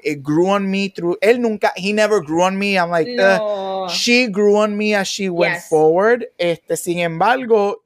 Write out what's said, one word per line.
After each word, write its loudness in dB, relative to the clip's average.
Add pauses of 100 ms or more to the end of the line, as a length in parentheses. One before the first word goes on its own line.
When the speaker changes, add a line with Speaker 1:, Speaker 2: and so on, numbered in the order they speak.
Speaker 1:
it -4
grew 2
on -2
me -2
through, -4
él 4
nunca, -2
he -4
never 2
grew 0
on 0
me, -2
I'm 0
like, 0
Speaker 2:
No. 0
Speaker 1:
"Ugh." -6
She 2
grew 2
on 0
me 0
as -2
she -6
went 0
Speaker 2:
Yes. -12
Speaker 1:
forward. 2 (120)
Este, -4
sin -4
embargo, 0